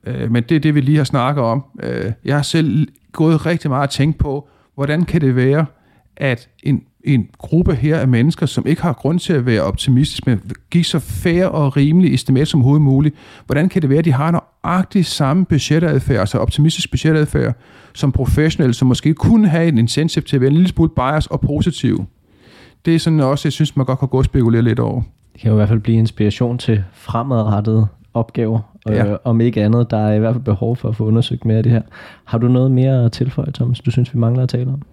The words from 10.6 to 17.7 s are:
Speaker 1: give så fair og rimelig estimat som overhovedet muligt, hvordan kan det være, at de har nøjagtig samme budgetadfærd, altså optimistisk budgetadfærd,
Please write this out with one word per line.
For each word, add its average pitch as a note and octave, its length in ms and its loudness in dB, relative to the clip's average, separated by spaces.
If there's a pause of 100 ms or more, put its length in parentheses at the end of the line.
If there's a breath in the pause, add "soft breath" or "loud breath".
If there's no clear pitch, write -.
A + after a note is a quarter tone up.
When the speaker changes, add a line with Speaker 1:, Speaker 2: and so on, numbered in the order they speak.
Speaker 1:
give E3+ 120 2
så - 160 -2
fair F3 460 -2
og D3 320 -2
rimelig D3+ 360 4
estimat C3+ 340 0
som D3+ 120 0
overhovedet C#3 220 4
muligt, C#3 340 2 (300 loud breath)
hvordan D3+ 240 0
kan F3+ 120 -2
det C#3+ 80 0
være, C#3+ 100 2
at E3 60 0
de F3 60 2
har C#3+ 200 0 (320)
nøjagtig F3+ 420 0
samme D#3 400 0
budgetadfærd, D3+ 720 0
altså G#2 180 -2
optimistisk - 540 0
budgetadfærd, D3 600 0 (400 loud breath)